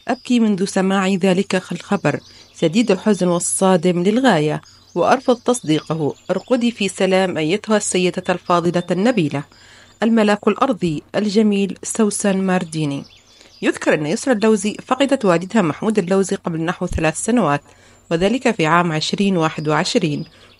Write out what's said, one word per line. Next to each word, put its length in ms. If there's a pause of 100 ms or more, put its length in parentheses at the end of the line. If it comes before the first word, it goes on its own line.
"أبكي 320
منذ 260
سماعي 520
ذلك 380
الخبر 640 (420)
شديد 300
الحزن 360
والصادم 760
للغاية، 580 (340)
وأرفض 400
تصديقه. 800 (160)
ارقدي 400
في 160
سلام 500
أيتها 400
السيدة 520
الفاضلة 600
النبيلة، 520 (600)
الملاك 440
الأرضي 560 (120)
الجميل 680
سوسن 540
مارديني." 680 (560)
يذكر 320
أن 120
يسرى 280
اللوزي 440 (100)
فقدت 380
والدها 360
محمود 380
اللوزي 360
قبل 260
نحو 240
ثلاث 320
سنوات، 440 (500)
وذلك 400
في 140
عام 260
عشرين 460
واحد 300
وعشرين، 580 (340)